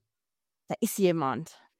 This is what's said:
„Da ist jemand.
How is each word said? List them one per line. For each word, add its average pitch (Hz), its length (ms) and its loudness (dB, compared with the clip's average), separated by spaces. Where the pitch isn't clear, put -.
„Da - 140 -4
ist - 160 -2
jemand. 160 640 0